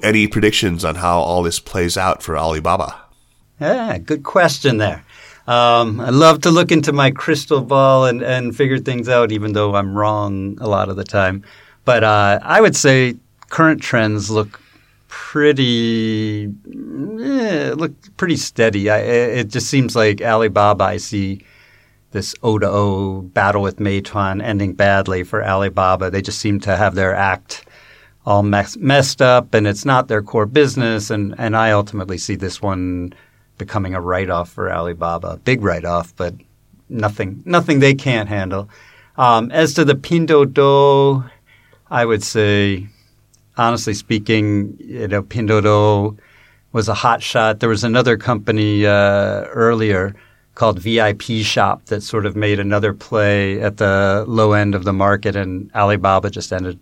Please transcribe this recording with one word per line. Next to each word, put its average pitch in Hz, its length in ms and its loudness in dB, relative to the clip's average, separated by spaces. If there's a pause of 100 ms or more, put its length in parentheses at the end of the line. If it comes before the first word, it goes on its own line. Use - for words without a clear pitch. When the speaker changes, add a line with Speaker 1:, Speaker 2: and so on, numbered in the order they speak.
Speaker 1:
any 107 260 2
predictions 104 560 0
on 80 120 -2
how 87 240 0
all 87 240 0
this 85 160 -4
plays - 360 -4
out 92 280 -2
for 80 120 -6
Alibaba? 80 600 -2 (640)
Speaker 2:
Yeah, 202 380 -2
good 151 240 -6
question 151 540 0
there. 98 280 -4 (400)
Um, 120 560 2
I 123 80 -6
love 156 320 6
to 175 100 2
look 170 200 2
into 156 200 0
my 139 200 2
crystal 143 500 -2
ball 131 440 4
and, 123 180 -2
and 123 340 -4
figure 135 220 2
things 120 280 -6
out, 120 240 2
even 107 220 -4
though 104 220 0
I'm 98 200 -2
wrong 104 640 -2
a 120 80 -6
lot 98 220 0
of 98 60 -6
the 95 80 -6
time. 98 400 -2 (420)
But, 117 180 4
uh, 104 380 4
I 180 180 2
would 202 160 4
say 131 400 2 (340)
current 160 320 2
trends 107 500 -2
look 107 280 -2 (480)
pretty, 113 1400 0
eh, 196 1300 -6
look 160 160 -6 (240)
pretty 170 180 0
steady. 104 540 0
I, 107 80 4
it, 120 400 0
it 117 120 -2
just 113 200 -6
seems 127 260 0
like 107 240 4
Alibaba, 104 640 2
I 95 140 0
see 98 480 -6 (680)
this - 300 -8
O 110 160 2
to 104 100 0
O 98 540 -2
battle 101 400 0
with 95 160 -4
Meituan 98 680 -2
ending 101 300 -2
badly 95 500 2
for 107 200 -6
Alibaba. 95 680 0
They 95 140 -4
just 101 160 -8
seem 101 220 -2
to 101 140 -2
have 95 200 2
their 95 180 0
act 95 500 -4 (640)
all 101 180 2
mess-, 101 320 0
messed 139 460 0
up, 123 320 4
and 107 120 4
it's 101 200 -4
not 127 240 2
their 107 120 0
core 107 240 -2
business. 120 640 0
And, 104 280 -4
and 110 180 -4
I 110 160 2
ultimately 101 460 -2
see 98 180 -6
this 90 260 -8
one 90 520 -6 (440)
becoming 98 380 -6
a 90 60 -6
write-off 90 500 -4
for 92 180 -6
Alibaba. 85 760 -6
Big 117 180 0
write-off, 87 540 -2
but 87 160 -6 (560)
nothing, 104 560 -6
nothing 170 340 0
they 139 140 6
can't 123 340 -2
handle. 98 420 -6 (460)
Um, 120 360 4
as 156 240 2
to 160 100 2
the 139 100 4
Pinduoduo, 139 1300 4 (600)
I 120 160 0
would 110 160 0
say, 101 680 0 (680)
honestly 117 360 0
speaking, 104 880 -2
you 117 280 -10
know, 98 160 -2
Pinduoduo 107 920 2 (560)
was 110 160 -2
a 107 40 -2
hot - 300 0
shot. 110 380 0
There 117 80 2
was 110 160 0
another 120 320 2
company, 107 680 0
uh, 101 600 2
earlier 110 720 0 (380)
called 107 260 0
V 113 200 0
I 107 140 2
P 107 300 -6
that 104 580 -2
sort 104 240 -6
of 98 100 -4
made 104 240 0
another 104 340 0
play 101 680 0
at 104 160 -4
the 98 500 2
low 110 240 2
end 104 240 2
of 90 80 -4
the 98 100 -2
market, 101 420 0
and 98 400 -6
Alibaba 98 540 2
just - 220 -10
ended 92 300 -6